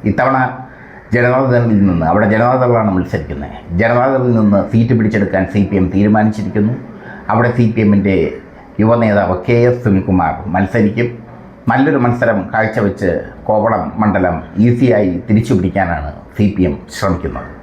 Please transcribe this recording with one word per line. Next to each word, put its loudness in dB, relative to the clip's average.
ഇത്തവണ 0
ജനതാദളിൽ 2
നിന്ന്, 0
അവിടെ 2
ജനതാദളാണ് 2
മത്സരിക്കുന്നത്, -6
ജനതാദളിൽ 2
നിന്ന് 4
സീറ്റ് 2
പിടിച്ചെടുക്കാൻ 0
സി 2
പി 0
എം 2
തീരുമാനിച്ചിരിക്കുന്നു. 2
അവിടെ 2
സി 4
പി 0
എമ്മിൻ്റെ 2
യുവനേതാവ് 2
കെ 2
എസ് -2
സുനിൽകുമാർ 2
മത്സരിക്കും. 0
നല്ലൊരു 2
മത്സരം 0
കാഴ്ചവെച്ച് -2
കോവളം 0
മണ്ഡലം 0
ഈസിയായി 2
തിരിച്ചു 2
പിടിക്കാനാണ് -2
സി 2
പി 2
എം -2
ശ്രമിക്കുന്നത്. -6